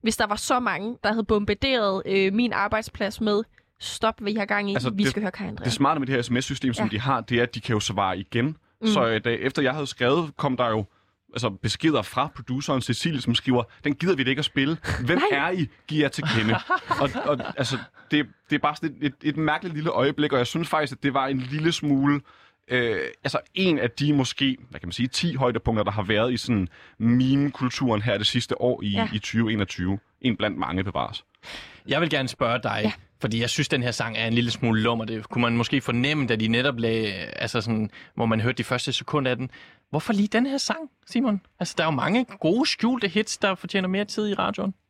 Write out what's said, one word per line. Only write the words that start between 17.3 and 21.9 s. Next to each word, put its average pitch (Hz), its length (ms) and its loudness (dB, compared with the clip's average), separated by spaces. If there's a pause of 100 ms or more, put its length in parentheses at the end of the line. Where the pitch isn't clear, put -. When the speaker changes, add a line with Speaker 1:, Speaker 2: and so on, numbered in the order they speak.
Speaker 2:
altså, 127 220 -2 (320)
det, 147 160 2 (240)
det 147 60 2
er 139 40 2
bare 151 160 0
sådan 151 240 -6
et, 147 60 -2
et, 135 160 0
et 147 140 0
mærkeligt 156 380 -2
lille 151 160 -2
øjeblik, 139 420 2
og 135 60 4
jeg 123 80 2
synes - 220 -4
faktisk, 147 240 0
at - 100 -12
det 139 120 0
var 135 120 2
en 135 120 -2
lille 151 340 0
smule, 143 480 2 (480)